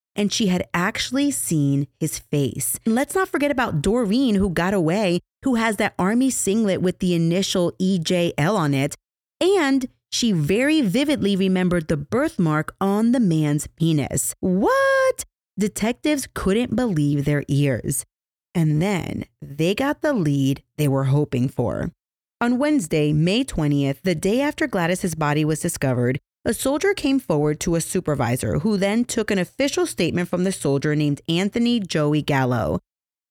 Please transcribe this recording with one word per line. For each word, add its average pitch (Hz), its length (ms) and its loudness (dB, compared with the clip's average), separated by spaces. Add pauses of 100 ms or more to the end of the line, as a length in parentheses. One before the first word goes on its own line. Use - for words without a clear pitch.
(140)
and 208 200 -2
she 226 140 0
had 180 260 0
actually 240 580 -2
seen 139 560 0 (140)
his - 180 -4
face. - 680 -4
And 220 100 2
let's 285 200 -2
not 381 140 0
forget 285 220 0
about 233 300 -2
Doreen, 226 540 2
who 196 140 2
got 175 240 0
away, 180 480 0 (220)
who 262 120 0
has 226 220 0
that 208 200 -2
army 233 320 2
singlet 202 520 0
with 180 180 -2
the 180 160 0
initial 170 640 0
E 185 180 2
J 175 400 0
L 175 200 2
on 147 160 0
it, 139 240 -2 (440)
and 285 460 2 (240)
she 233 200 0
very 214 500 2
vividly 226 540 0
remembered 185 520 0
the 165 100 0
birthmark 156 840 -2
on 208 320 2
the 262 80 2
man's 156 460 2
penis. 156 760 -2
What? 523 840 2 (320)
Detectives 247 760 -2
couldn't 208 400 0
believe 147 500 0
their 147 220 0
ears. 139 580 0 (480)
And 156 280 2
then - 440 -4 (160)
they 151 320 -2
got 277 280 -2
the 294 120 0
lead 143 480 0 (160)
they 147 100 0
were 135 180 0
hoping 135 440 0
for. 110 400 -4 (500)
On 240 200 0
Wednesday, 165 540 0
May 180 300 2
twentieth, 143 600 0
the 185 100 0
day 196 280 0
after 302 260 -2
Gladys's 180 480 -2
body 151 280 0
was 151 160 0
discovered, 131 600 0 (260)
a 233 80 0
soldier 302 400 0
came 269 240 0
forward 151 440 0
to 170 120 -2
a 165 80 0
supervisor 147 800 -2
who 202 180 0
then 202 280 0
took - 260 -4
an 196 80 0
official 285 480 -2
statement 175 420 -2
from 180 140 -2
the 190 80 0
soldier 147 440 0
named 147 320 0
Anthony 226 520 0
Joey 151 420 0
Gallo. 123 580 0 (520)